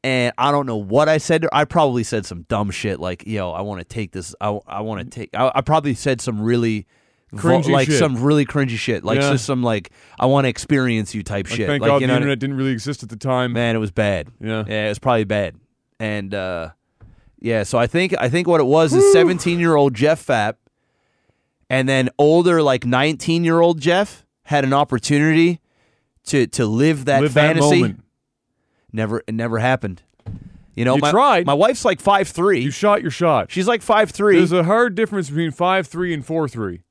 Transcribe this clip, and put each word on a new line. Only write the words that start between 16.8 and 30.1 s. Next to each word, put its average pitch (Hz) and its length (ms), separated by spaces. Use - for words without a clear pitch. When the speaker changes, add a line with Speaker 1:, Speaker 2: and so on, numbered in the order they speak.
Speaker 1:
yeah, 110 240
so 120 140
I 117 100
think, 180 320
I 127 100
think 165 180
what 170 120
it 139 60
was 156 280
is 370 80
Speaker 2:
Whew. 403 120
Speaker 1:
seventeen-year-old 170 840
Jeff 151 300
Fapp, 113 300
and 131 200
then 131 280
older, 165 440
like, 131 240
nineteen-year-old 165 960
Jeff 175 440
had 147 200
an 135 100
opportunity 151 840
to, 135 220
to - 180
live 135 400
that 139 160
Speaker 2:
Live 147 120
that 151 220
Speaker 1:
fantasy. 147 260
Speaker 2:
moment. 104 220
Speaker 1:
Never, 110 340
it 110 60
never 113 260
happened. 113 420